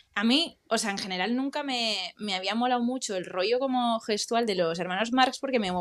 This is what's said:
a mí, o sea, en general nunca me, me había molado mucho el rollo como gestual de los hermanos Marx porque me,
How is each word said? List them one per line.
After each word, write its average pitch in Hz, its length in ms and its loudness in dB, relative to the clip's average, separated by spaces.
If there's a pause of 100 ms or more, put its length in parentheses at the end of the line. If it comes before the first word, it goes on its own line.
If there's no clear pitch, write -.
(140)
a 208 100 -2
mí, 269 360 2 (100)
o 226 80 2
sea, 220 140 0
en 202 80 -4
general 190 360 -2
nunca 277 280 -2
me, 226 560 -2
me 202 160 -4
había 190 180 -2
molado 247 300 2
mucho 247 320 -2
el 180 100 -2
rollo 185 320 0
como 247 440 0
gestual 233 440 0
de 214 80 0
los 170 240 0
hermanos 185 340 -2
Marx 254 280 4
porque 262 180 -2
me, 196 240 0